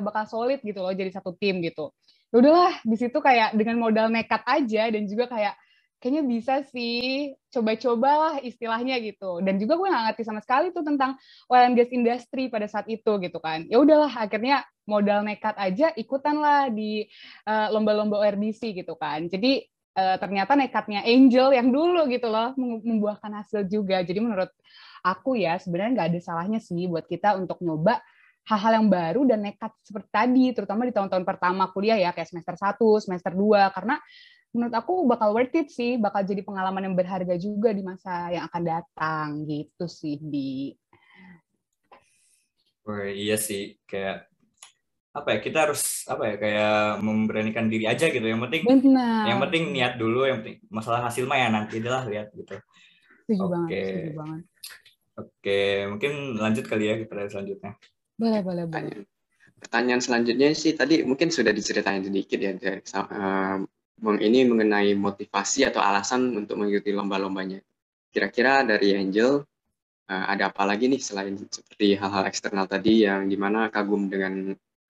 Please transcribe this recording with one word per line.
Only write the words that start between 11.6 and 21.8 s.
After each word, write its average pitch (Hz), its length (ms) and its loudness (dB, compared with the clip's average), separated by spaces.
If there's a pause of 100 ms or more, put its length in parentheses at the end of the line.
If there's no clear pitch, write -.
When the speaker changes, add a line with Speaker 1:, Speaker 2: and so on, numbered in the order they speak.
Speaker 1:
and 233 60 4
gas 240 100 4
industry 247 640 -2
pada 214 160 -4
saat 208 240 -6
itu 214 240 0
gitu 175 240 -6
kan. 160 240 -6
Ya 202 160 4
udahlah, 302 320 6
akhirnya 233 480 -2 (240)
modal 208 400 2
nekat 208 320 -4
aja, 202 400 0
ikutan 269 400 -2
lah 294 320 2
di, 214 400 -4 (400)
eh, 214 240 0
lomba-lomba 214 480 2
O 214 80 4
R 202 80 0
D 214 160 -2
C 214 240 -8
gitu 170 220 -10
kan. 156 320 -6
Jadi, 240 320 0 (300)
eh, 190 240 2
ternyata 196 400 0
nekatnya 214 480 -2
Angel 254 480 8
yang 247 160 4
dulu 311 400 2